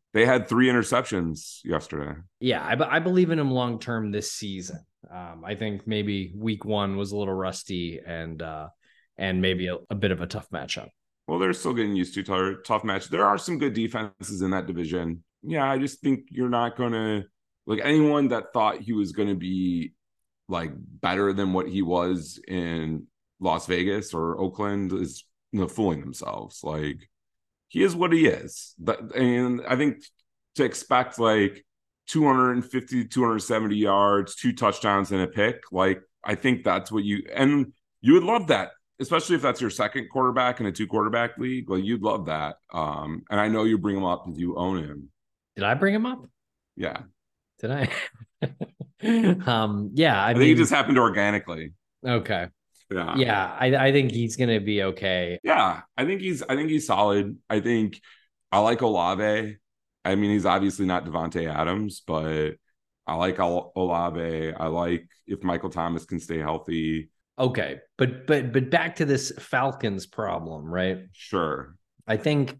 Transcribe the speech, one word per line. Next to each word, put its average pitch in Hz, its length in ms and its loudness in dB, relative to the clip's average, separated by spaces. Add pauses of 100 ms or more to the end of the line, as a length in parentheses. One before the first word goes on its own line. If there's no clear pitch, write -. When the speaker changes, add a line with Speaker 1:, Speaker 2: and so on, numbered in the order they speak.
(140)
Speaker 1:
They 110 120 8
had 127 220 4
three 123 200 6
interceptions 107 960 0
yesterday. 76 540 -4 (220)
Speaker 2:
Yeah, 95 260 0
I, 101 80 0
be-, 139 100 2
I 147 140 0
believe 180 320 2
in 165 80 0
him 143 140 0
long-term 117 580 -2
this 101 220 -6
season. 95 480 -10 (300)
Um, 85 360 -16
I 104 80 -6
think 104 320 -6
maybe 104 500 -2
week 107 280 -4
one 101 320 0
was 98 160 -6
a 104 40 -6
little 98 180 -2
rusty 90 680 -6
and, 82 380 -10
uh, 78 260 -12 (500)
and 92 240 0
maybe 92 260 0
a, 87 80 -4 (140)
a 110 40 -6
bit 101 160 0
of 85 100 -2
a 87 60 -8
tough 104 240 -10
matchup. 67 380 -8 (400)
Speaker 1:
Well, 82 100 -2
they're - 140 2
still 127 220 -2
getting 107 200 0
used 90 200 0
to 101 80 -4
tou-, 95 420 0
tough 107 200 0
match. 98 260 -4
There 180 160 2
are 202 120 4
some 175 200 -4
good 139 160 0
defenses 104 680 -6
in 95 100 0
that 90 140 -2
division. 85 560 -4 (200)
Yeah, 143 280 -2
I 135 80 0
just 139 220 -6
think 135 300 0
you're 123 180 -4
not 120 280 0
gonna, 110 480 -2 (420)
like, 107 180 -2
anyone 147 440 4
that 117 240 -4
thought 113 280 0
he 110 120 -4
was 101 200 0
gonna 101 240 0
be, 90 560 -2 (560)
like, 85 260 -4
better 98 580 0
than 98 200 0
what 92 160 0
he 95 140 0
was 87 680 0
in 82 580 -4 (340)
Las 85 260 0
Vegas 92 480 0
or 82 260 -2
Oakland 98 540 -2
is, 85 300 -6 (280)
you 104 80 0
know, 90 80 0
fooling 87 320 0
themselves. 53 640 -10
Like, 76 440 -6 (600)
he - 140 0
is 190 120 4
what 175 180 2
he 165 140 6
is. - 520 -2
But, 110 360 -4
and 123 540 2
I 127 80 0
think 143 260 0 (540)
to 143 80 2
expect, - 540 0
like, 110 460 4 (420)
two 156 180 2
hundred 127 280 6
and 123 120 0
fifty, 123 400 -2
two 127 180 0
hundred 113 180 2
seventy 110 360 0
yards, 101 580 4
two 123 200 0
touchdowns 101 580 2
and 95 80 2
a 90 60 2
pick, 107 440 0
like, 95 300 2 (240)
I 107 100 -2
think 127 300 0
that's 95 260 0
what 107 140 0
you, 101 180 -2 (120)
and 139 380 2 (280)
you 127 140 8
would 180 100 8
love 208 240 0
that, 101 220 2 (280)
especially 160 380 0
if 135 60 0
that's 127 180 0
your 117 100 -2
second 107 400 -4
quarterback 127 500 2
in 110 60 -2
a 98 60 -2
two 104 140 -4
quarterback 110 520 0
league. 127 320 -6
Like, 95 140 0
you'd 107 180 -2
love 104 240 -2
that. 78 300 -4 (160)
Um, 76 580 -6
and 104 80 0
I 107 100 2
know 110 160 2
you 110 140 4
bring 98 180 0
him 98 80 -2
up 87 200 -2
'cause 78 140 -12
you 85 180 -2
own 90 260 -2
him. 71 280 -14 (460)
Speaker 2:
Did 101 80 -2
I 110 100 4
bring 196 200 2
him 220 120 0
up? 254 200 -8 (500)
Speaker 1:
Yeah. - 260 -6 (580)
Speaker 2:
Did 113 120 -4
I? 139 160 -2 (520)
<laughs> 139 80 -2 (520)
Um, 120 920 2
yeah, 135 260 4
I 104 100 4
Speaker 1:
I - 20 4
think 123 100 6
it 147 60 8
Speaker 2:
mean 156 80 8
Speaker 1:
just 160 160 4
happened 131 260 4
organically. 98 720 2 (320)
Speaker 2:
Okay. 113 440 -2 (420)
Speaker 1:
Yeah. 85 260 -4
Speaker 2:
Yeah, 101 420 2
I, 131 180 4 (120)
I 139 40 4
think 135 180 4
he's 117 260 -2
gonna 117 240 2
be 101 220 0
okay. 90 600 -2
Speaker 1:
Yeah, 95 380 2 (140)
I 127 80 0
think 185 160 -2
he's, 185 220 -4
I 131 140 -2
think 156 140 -2
he's 151 160 0
solid. 101 520 2 (100)
I 107 120 0
think 110 400 0 (500)
I 98 80 4
like 113 220 4
Olave. 107 760 0 (480)
I 95 100 2
mean, 101 160 4
he's 101 160 2
obviously 95 400 2
not 90 180 0
Davante 82 480 -4
Adams, 92 540 -2
but 78 460 -2 (540)
I 80 80 -4
like 90 240 0
Ol-, 87 380 -2
Olave. 85 800 -2
I 80 120 -4
like 85 400 -2 (200)
if 98 180 -8
Michael 87 260 -2
Thomas 85 360 -4
can 90 120 -6
stay 82 200 -6
healthy. 80 720 -4 (280)
Speaker 2:
Okay, 101 400 -2 (200)
but, 127 280 -2
but, 131 260 0
but 131 180 2
back 165 260 0
to 170 80 0
this 135 340 0
Falcons 123 680 -2
problem, 82 580 -6
right? 92 340 -2 (140)
Speaker 1:
Sure. 76 640 -4 (300)
Speaker 2:
I 110 100 0
think 143 440 0